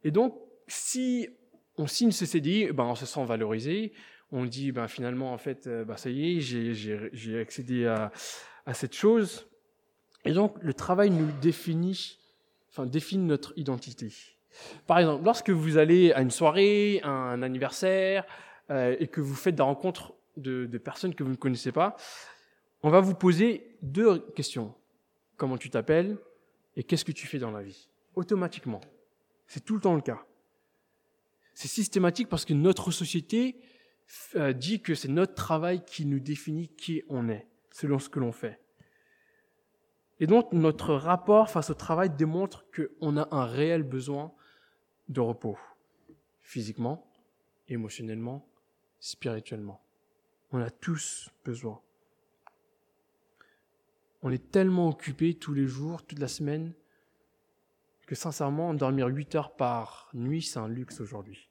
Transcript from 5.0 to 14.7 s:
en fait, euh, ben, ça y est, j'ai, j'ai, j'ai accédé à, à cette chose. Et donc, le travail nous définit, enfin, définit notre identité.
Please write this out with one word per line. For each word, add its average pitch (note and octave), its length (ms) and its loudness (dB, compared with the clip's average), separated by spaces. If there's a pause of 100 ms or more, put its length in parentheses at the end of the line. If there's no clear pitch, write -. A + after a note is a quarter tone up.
en B2 60 -6
fait, - 280 -10
euh, A#2 200 -6
ben, A2 100 -10
ça B2+ 140 -8
y D#3 280 -2
est, D#3+ 40 -2
j'ai, A#2+ 320 -2
j'ai, G#2+ 400 -6
j'ai A2+ 260 -6
accédé A#2+ 460 -4
à, A2 260 0 (540)
à B2+ 80 -6
cette B2 200 -6
chose. G#3+ 540 2 (800)
Et - 80 0
donc, G3+ 280 2
le D#3 120 -2
travail G3+ 360 2
nous D#3+ 300 2
définit, E3+ 800 -2 (500)
enfin, C3+ 160 -8
définit D#3+ 400 -2
notre D3 320 0
identité. B2 560 -8 (720)